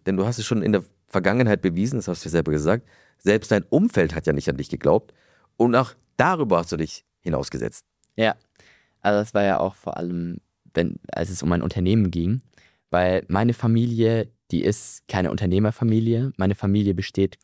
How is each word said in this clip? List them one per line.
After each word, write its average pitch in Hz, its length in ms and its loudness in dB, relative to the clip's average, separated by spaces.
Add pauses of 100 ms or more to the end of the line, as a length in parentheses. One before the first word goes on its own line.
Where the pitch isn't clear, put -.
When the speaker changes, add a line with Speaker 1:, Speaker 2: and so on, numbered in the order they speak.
Speaker 1:
denn 95 120 -2
du 95 80 0
hast 120 140 -2
es 110 60 -6
schon 110 180 -2
in 98 80 2
der 98 120 2 (240)
Vergangenheit 104 540 2
bewiesen, 98 360 0
das 101 100 -6
hast 87 180 -6
du 80 40 -8
ja - 20 -8
selber 78 200 0
gesagt, 78 360 0 (320)
selbst 107 320 2
dein 104 120 2
Umfeld 104 520 2
hat 80 100 -6
ja 78 80 2
nicht 73 160 -2
an 69 80 -2
dich 71 120 -8
geglaubt 73 440 0 (440)
und 120 180 4
auch 131 180 0 (240)
darüber 147 400 2
hast 85 140 -2
du 85 60 -4
dich - 280 -6 (140)
hinausgesetzt. 67 640 -6 (300)
Speaker 2:
Ja, 110 200 0 (680)
also 104 180 2
das 107 160 -4
war 101 80 2
ja 98 160 2
auch 95 160 -2
vor - 220 -10
allem, 87 420 -6 (340)
wenn, 80 260 -2 (120)
als 85 180 -4
es 90 140 -10
um 80 60 0
mein 87 120 2
Unternehmen 95 480 2
ging, 87 320 -2 (480)
weil 90 380 2
meine 110 260 2
Familie, 113 760 0 (200)
die - 140 -2
ist - 440 -4
keine 92 220 -2
Unternehmerfamilie, 113 1080 0
meine 95 180 0
Familie 101 400 0
besteht 98 480 -2